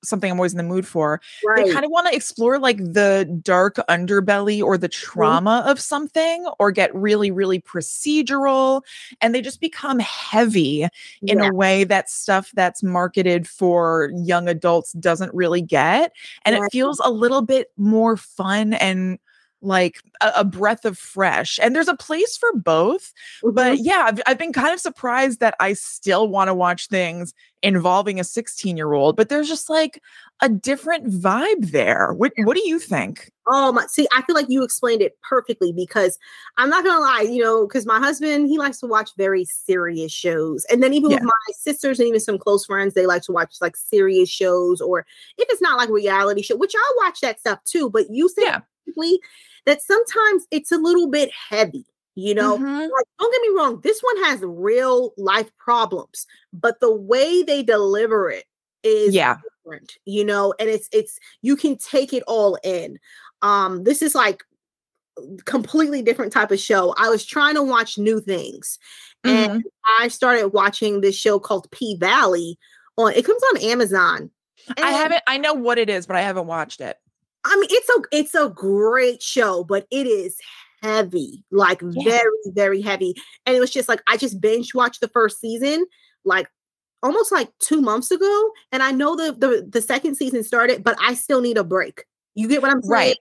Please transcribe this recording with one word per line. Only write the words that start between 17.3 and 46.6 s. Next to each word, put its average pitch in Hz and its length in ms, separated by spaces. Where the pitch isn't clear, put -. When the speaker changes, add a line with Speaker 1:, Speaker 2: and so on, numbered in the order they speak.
Speaker 1:
bit 254 340
more 220 400
fun 208 580
and 185 440
like, 185 400
a, 220 160
a 202 80
breath 202 400
of 196 120
fresh. 175 640
And 240 140
there's 320 120
a 349 80
place 330 420
for 480 160
both. 185 600
Speaker 2:
Mm-hmm. 220 120
Speaker 1:
But 254 240
yeah, 339 280
I've, 220 200
I've 262 100
been 330 160
kind 285 200
of 359 60
surprised 254 600
that 226 200
I 196 140
still 202 540
wanna 190 260
watch 175 340
things 175 460
involving 185 560
a 180 40
sixteen-year-old, 156 920
but 220 140
there's 294 180
just, 311 220
like, 320 340
a 262 80
different 269 580
vibe 202 640
there. 113 420
What, - 240
Speaker 2:
Yeah. 214 80
Speaker 1:
what 247 100
do 392 120
you 330 100
think? 135 540
Speaker 2:
Oh, 269 240
my, 240 160
see, - 240
I 254 120
feel 349 120
like 285 140
you 262 140
explained 233 380
it - 160
perfectly 226 440
because 180 480
I'm 254 120
not 349 140
gonna 349 160
lie, 262 220
you 240 220
know, 226 220
'cause 214 200
my 220 140
husband, 294 500
he 311 100
likes 277 220
to 247 60
watch 214 300
very 190 280
serious 170 640
shows. 160 540
And 247 180
then 262 100
even 294 180
with 262 100
Speaker 1:
Yeah. 240 40
Speaker 2:
my 226 320
sisters 277 420
and 240 80
even 226 120
some 214 180
close 202 280
friends, 196 280
they 185 140
like 175 160
to - 80
watch, 170 300
like, 175 160
serious 190 520
shows, 180 520
or 180 240
if 494 120
it's 427 120
not, 311 160
like, 240 120
reality 202 540
show, 226 140
which 392 180